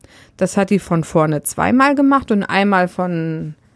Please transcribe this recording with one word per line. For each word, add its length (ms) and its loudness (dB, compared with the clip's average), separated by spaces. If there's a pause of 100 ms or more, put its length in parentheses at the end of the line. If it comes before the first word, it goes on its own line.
(380)
Das 200 -2
hat 120 0
die 100 2
von 240 -2
vorne 400 0
zweimal 520 2
gemacht 360 2
und 120 0
einmal 440 0
von 680 -6 (200)